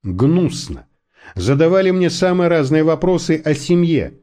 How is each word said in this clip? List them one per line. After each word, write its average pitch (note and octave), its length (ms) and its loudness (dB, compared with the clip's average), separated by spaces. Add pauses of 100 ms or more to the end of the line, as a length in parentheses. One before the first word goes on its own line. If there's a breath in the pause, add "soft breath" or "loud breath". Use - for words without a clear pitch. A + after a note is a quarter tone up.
Гнусно. A#2+ 840 -2 (480 loud breath)
Задавали E3 560 2
мне F3+ 200 0
самые F3+ 380 0
разные D#3 340 2
вопросы D#3+ 640 0
о D3+ 100 0
семье. E3+ 680 0